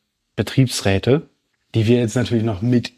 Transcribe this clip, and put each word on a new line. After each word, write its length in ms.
Betriebsräte, 920
die 120
wir 120
jetzt 180
natürlich 280
noch 180
mit 360